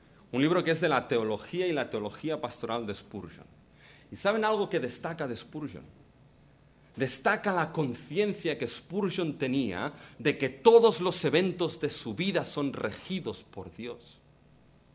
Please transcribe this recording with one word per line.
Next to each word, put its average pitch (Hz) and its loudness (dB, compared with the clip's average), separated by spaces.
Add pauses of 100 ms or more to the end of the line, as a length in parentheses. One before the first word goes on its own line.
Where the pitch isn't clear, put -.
(340)
Un 123 2
libro 165 4
que 160 2
es 160 0
de 170 4
la 131 2
teología 117 0
y 175 0
la 135 -2
teología 131 -6
pastoral 117 -4
de 101 -4
Spurgeon. 85 -12 (680)
¿Y 101 -12
saben 214 2
algo 214 2
que 165 0
destaca 160 -6
de 123 -4
Spurgeon? 131 -10 (1120)
Destaca 196 0
la 160 0
conciencia 160 -2
que - -2
Spurgeon 180 -4
tenía 127 0 (260)
de 143 2
que 135 0
todos 226 8
los 180 0
eventos 165 2
de 147 -2
su - -6
vida 170 0
son 143 -2
regidos 123 -6
por - -14
Dios. - -12 (760)